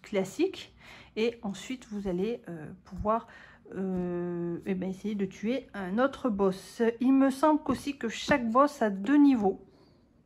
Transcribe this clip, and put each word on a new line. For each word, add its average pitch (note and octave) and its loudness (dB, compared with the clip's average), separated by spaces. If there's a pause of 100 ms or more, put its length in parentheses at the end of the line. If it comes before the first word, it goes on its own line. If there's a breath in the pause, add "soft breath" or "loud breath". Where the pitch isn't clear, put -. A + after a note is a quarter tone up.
classique G#3+ -4 (420 loud breath)
et A#3 -2
ensuite A3 -10
vous G3+ -6
allez, F#3+ -2
euh, E3 -12 (180)
pouvoir, G#3 -2 (500 loud breath)
euh, F3 -4
eh G3 -2
ben, F#3 -4
essayer G3+ -6
de G3 -2
tuer A3+ -4
un G3 -4
autre C4 0
boss. G3 0 (180)
Il B3+ 4
me C4+ 6
semble D4+ 4
qu'aussi C#4 -4
que A#3 -6
chaque B3 0
boss C4+ 4
a G#3+ 2
deux G3 0
niveaux. B3 6 (600 soft breath)